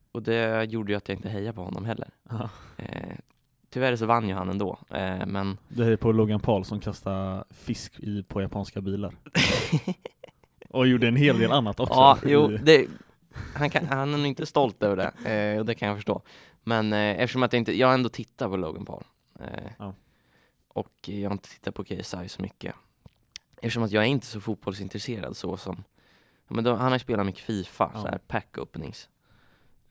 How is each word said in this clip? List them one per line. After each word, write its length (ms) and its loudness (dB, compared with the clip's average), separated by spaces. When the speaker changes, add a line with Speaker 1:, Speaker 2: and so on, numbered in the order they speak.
Speaker 1:
och 120 -8
det 400 0
gjorde 280 -4
ju 60 0
att 120 -8
jag 80 -2
inte 120 -8
hejade 260 -6
på 80 -10
honom 220 -6
heller. 240 -6
Speaker 2:
Ja. 200 -6
Speaker 1:
Eh, 380 -12
tyvärr 260 0
så 100 -2
vann 240 2
ju 60 0
han 140 -4
ändå, 300 -2
eh, 360 -4
men 320 -4
Speaker 2:
Det 180 -2
är 120 4
på 140 2
Logan 280 4
Paul 260 0
som 140 -6
kastar 720 -6
fisk 500 -10
i, 240 -6
på 180 -6
japanska 400 -6
bilar. 380 -4
Speaker 1:
<laughs> 1500 -4
Speaker 2:
Och 180 4
gjorde 200 6
en 80 4
hel 240 6
del 120 4
annat 280 2
också. 140 0
Speaker 1:
Ja, 320 10
jo, 260 6
Speaker 2:
I 60 -2
Speaker 1:
det, 300 8
han 140 0
kan, 160 -2
han 280 -2
är 40 0
nog 100 0
inte 180 -4
stolt 380 2
över 120 4
det, 360 -4
eh, 280 0
och 60 -2
det 100 -2
kan 120 -4
jag 100 -2
förstå. 240 -4
Men, 300 0
eh, 60 2
eftersom 440 0
att 100 0
jag 60 4
inte, 180 -2
jag 160 6
ändå 160 2
tittar 400 -8
på 80 -2
Logan 280 -6
Paul. 180 -12
Eh, 400 -12
Speaker 2:
Ja. 140 -12
Speaker 1:
och 240 -8
jag 200 -4
har 40 -2
inte 160 -10
tittat 260 -10
på 80 -8
K 140 -10
S 180 -10
I 40 -12
så 120 -12
mycket. 340 -10
Eftersom 280 -4
att 80 -2
jag 120 4
är 40 4
inte 180 0
så 160 -10
fotbollsintresserad 960 -8
så 200 -6
som, 260 -10
ja, 80 -8
men 80 0
då, 120 4
han 120 0
har 60 4
ju 60 2
spelat 260 0
mycket 180 -4
fifa, 500 -2
Speaker 2:
Ja. 80 -10
Speaker 1:
så 60 -8
här 100 -4
pack 300 -6
openings. 520 -12